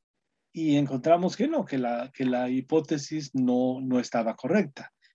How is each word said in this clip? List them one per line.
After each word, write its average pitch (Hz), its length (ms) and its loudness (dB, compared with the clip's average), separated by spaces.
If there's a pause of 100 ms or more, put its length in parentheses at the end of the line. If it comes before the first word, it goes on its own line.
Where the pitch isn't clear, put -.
(520)
y 156 240 2
encontramos 151 600 2
que 262 120 0
no, 302 160 0
que 139 140 -4
la, 120 360 -2
que 135 100 -4
la 127 260 0
hipótesis 147 840 -2
no, 127 460 2
no 127 180 0
estaba 113 380 -2
correcta, 165 560 -2 (220)